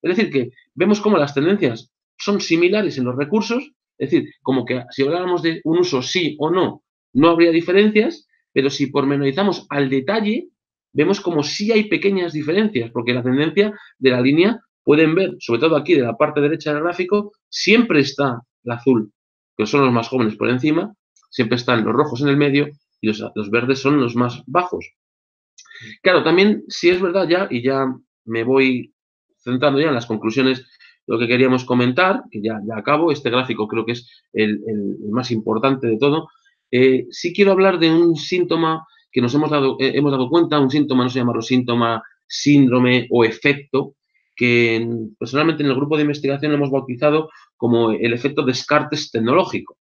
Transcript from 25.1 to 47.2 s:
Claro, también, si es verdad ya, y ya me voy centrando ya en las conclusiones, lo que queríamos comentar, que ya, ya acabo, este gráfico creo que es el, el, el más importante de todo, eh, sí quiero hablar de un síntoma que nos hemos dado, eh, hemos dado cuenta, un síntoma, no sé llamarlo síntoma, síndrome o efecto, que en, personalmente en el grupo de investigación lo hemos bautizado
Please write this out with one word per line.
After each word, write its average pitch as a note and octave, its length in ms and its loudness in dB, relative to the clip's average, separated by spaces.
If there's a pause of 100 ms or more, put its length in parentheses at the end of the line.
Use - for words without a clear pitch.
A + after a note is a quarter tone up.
Claro, F3+ 220 2
también, F#3 460 2
si - 200 0
es F3+ 120 2
verdad F#3 260 -2
ya, F3+ 240 0
y A#2+ 100 -4
ya C3+ 240 -2 (380)
me A2+ 220 -4
voy C3 480 0 (500)
centrando C3+ 380 0
ya D#3+ 80 0
en C#3 60 0
las A#2 100 -4
conclusiones, A#2+ 600 -2 (420)
lo A2+ 120 -2
que A#2+ 80 -2
queríamos B2+ 380 2
comentar, B2+ 680 0
que G#2+ 100 -10
ya, A2 260 -4
ya A2 100 -8
acabo, D3+ 340 0
este C3 180 -4
gráfico A2+ 380 -2
creo A2+ 180 -2
que A#2 60 -4
es A#2+ 180 -8 (240)
el, G#2+ 320 0
el, G2+ 380 -6
el G#2 80 -8
más B2 180 -4
importante A#2 560 -2
de A2 120 0
todo, D3 320 0 (420)
eh, C3 400 4
sí - 200 -8
quiero G3 200 4
hablar F#3+ 260 4
de D#3+ 140 2
un E3+ 240 4
síntoma E3 720 -2 (260)
que B2+ 100 0
nos A#2+ 140 0
hemos D3+ 160 2
dado, C3+ 280 0
eh, C3+ 160 2
hemos C#3+ 160 2
dado B2+ 180 -2
cuenta, D3+ 300 2
un C3 120 2
síntoma, C3+ 320 2
no B2+ 60 0
sé B2+ 100 -2
llamarlo A#2 240 -2
síntoma, A#2+ 580 0 (240)
síndrome B2+ 840 4
o A#2+ 120 4
efecto, C#3+ 720 -2 (400)
que A#2+ 420 2
en, A2+ 380 -6
personalmente D3+ 480 -2
en C#3+ 60 2
el B2+ 60 2
grupo D3 200 -2
de D3+ 60 0
investigación C#3+ 500 -2
lo D3 60 0
hemos C#3+ 140 -2
bautizado C#3 580 -2 (260)